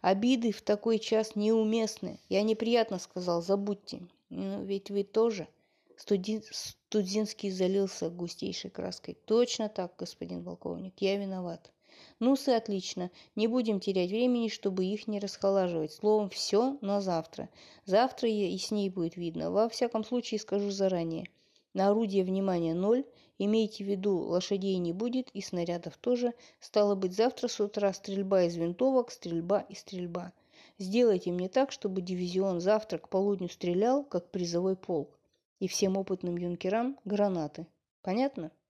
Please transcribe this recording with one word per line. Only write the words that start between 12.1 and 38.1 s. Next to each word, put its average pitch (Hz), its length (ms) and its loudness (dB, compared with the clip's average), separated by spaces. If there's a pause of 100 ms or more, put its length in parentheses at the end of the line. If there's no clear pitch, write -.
«Ну-с 269 300 2
и 262 40 6
отлично. 196 580 -2 (260)
Не 214 100 2
будем 220 320 2
терять 185 320 0
времени, 233 380 2
чтобы 190 360 -2
их 202 220 -4
не 208 140 -4
расхолаживать. 185 720 0
Словом, 214 360 2
всё 247 520 0
на 202 200 0
завтра. 175 480 -4 (360)
Завтра 226 440 4
я, 208 200 2
и 185 100 -4
с - 120 -6
ней 202 200 0
будет 175 260 -4
видно. 165 340 -4
Во 208 180 4
всяком 226 360 -2
случае, 240 360 -2
скажу 202 300 -2
заранее. 180 580 0 (460)
На 190 140 4
орудие 202 360 4
внимания 185 500 0
ноль. 220 300 2 (340)
Имейте 214 460 2
в 196 40 -6
виду, 196 300 0
лошадей 185 600 0
не 170 140 0
будет 240 380 -2
и 202 100 -10
снарядов 175 560 -4
тоже. 240 380 0 (260)
Стало 208 340 4
быть, 190 200 -2
завтра 247 340 0
с - 120 -6
утра 202 320 0
стрельба 196 520 2
из 170 120 0
винтовок, 240 540 2
стрельба 170 500 -2
и - 140 -14
стрельба. 180 580 -8 (460)
Сделайте 196 540 4
мне 180 160 -2
так, 269 240 2
чтобы 190 300 -4
дивизион 180 580 0
завтра 202 380 2
к - 100 -12
полудню 190 400 0
стрелял, 220 560 0
как 175 260 -4
призовой 180 460 0
полк. 165 420 -4 (420)
И 190 80 -2
всем 190 280 0
опытным 185 400 -4
юнкерам 190 680 -2
гранаты. 190 640 -2 (360)
Понятно?» 196 480 -2 (200)